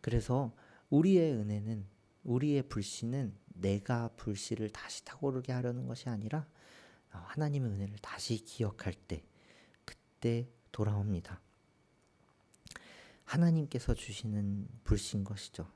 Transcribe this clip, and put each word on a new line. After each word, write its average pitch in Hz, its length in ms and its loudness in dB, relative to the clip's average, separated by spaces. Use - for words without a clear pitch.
그래서 120 540 2
우리의 165 440 6
은혜는, 104 520 -2
우리의 135 400 2
불씨는 113 720 -4
내가 101 680 0
불씨를 107 540 -4
다시 - 340 -12
타오르게 131 480 -4
하려는 123 340 -2
것이 120 220 -8
아니라, 117 400 -4
어, 98 60 -14
하나님의 143 520 -2
은혜를 101 280 -4
다시 - 460 -4
기억할 - 500 -2
때, - 280 -8
그때 - 640 -2
돌아옵니다. 104 680 0
하나님께서 156 680 4
주시는 104 720 -2
불씨인 104 400 2
것이죠. - 520 -8